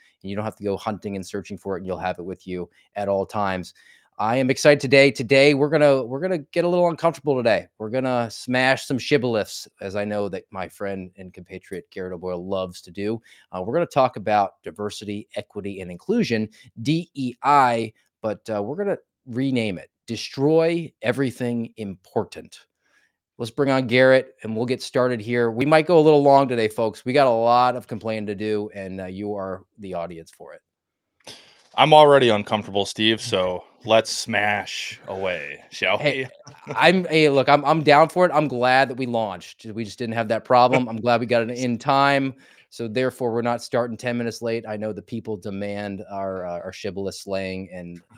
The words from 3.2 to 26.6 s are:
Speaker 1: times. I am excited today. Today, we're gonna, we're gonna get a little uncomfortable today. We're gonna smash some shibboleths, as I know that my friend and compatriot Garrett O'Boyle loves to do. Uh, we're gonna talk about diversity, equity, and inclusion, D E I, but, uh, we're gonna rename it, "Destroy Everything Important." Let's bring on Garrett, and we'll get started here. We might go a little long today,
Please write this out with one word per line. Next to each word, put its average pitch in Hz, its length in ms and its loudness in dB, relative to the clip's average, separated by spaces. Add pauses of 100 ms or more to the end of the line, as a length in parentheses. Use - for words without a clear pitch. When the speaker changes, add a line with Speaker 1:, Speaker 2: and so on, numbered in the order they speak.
Speaker 1:
times. 95 480 -4 (460)
I 110 180 0
am 131 120 0
excited 147 300 4
today. 139 320 6
Today, 139 420 4
we're 143 160 0
gonna, 143 340 4
we're 127 180 -8
gonna 185 160 -2
get 165 260 -4
a 175 40 2
little 175 200 2
uncomfortable 156 480 -2
today. 113 320 0 (100)
We're 107 120 -10
gonna 123 420 -2
smash 127 540 0
some 135 140 -2
shibboleths, 117 680 -2 (140)
as 98 160 -8
I 101 80 -4
know 104 240 -4
that 92 200 -10
my 92 200 -10
friend 98 480 -10
and 92 160 -18
compatriot 90 580 -16
Garrett 92 220 -10
O'Boyle 90 320 -8
loves 92 380 -6
to 90 80 -20
do. 104 300 -6 (300)
Uh, 92 100 -8
we're 104 120 -8
gonna 170 120 0
talk 127 300 0
about 104 480 0
diversity, 104 720 -10
equity, 101 460 -10
and 87 100 -12
inclusion, 113 580 -2 (320)
D 160 340 -2
E 127 180 -4 (100)
I, 123 480 2 (300)
but, 104 200 -4 (120)
uh, 104 80 -2
we're 117 140 -6
gonna 196 220 -4 (280)
rename 120 520 -2
it, - 120 -18 (160)
"Destroy 160 840 0 (100)
Everything 120 760 -4
Important." - 880 -10 (720)
Let's 117 140 -10
bring 139 180 -2
on 131 180 2
Garrett, 131 560 4
and 113 100 -6
we'll 117 120 -4
get 127 160 -4
started 123 400 -2
here. 120 280 0
We 117 160 -2
might 156 220 4
go 175 100 6
a 156 40 8
little 151 200 6
long 139 280 6
today, 117 180 0